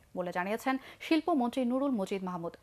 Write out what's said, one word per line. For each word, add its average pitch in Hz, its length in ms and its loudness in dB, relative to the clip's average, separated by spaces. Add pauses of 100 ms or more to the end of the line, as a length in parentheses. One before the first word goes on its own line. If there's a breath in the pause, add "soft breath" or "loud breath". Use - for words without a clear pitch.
(180)
বলে 180 140 -2
জানিয়েছেন 208 460 0 (240 loud breath)
শিল্পমন্ত্রী 269 640 2
নুরুল 262 260 2
মজিদ 196 320 -2
মাহমুদ 180 400 -4